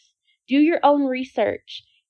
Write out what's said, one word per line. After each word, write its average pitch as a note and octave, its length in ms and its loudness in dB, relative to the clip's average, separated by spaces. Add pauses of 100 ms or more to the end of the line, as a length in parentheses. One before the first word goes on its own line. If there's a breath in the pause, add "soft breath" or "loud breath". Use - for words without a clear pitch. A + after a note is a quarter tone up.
(480)
Do C4 100 0
your D4+ 260 2
own C#4+ 220 2
research. B3+ 760 -6 (260)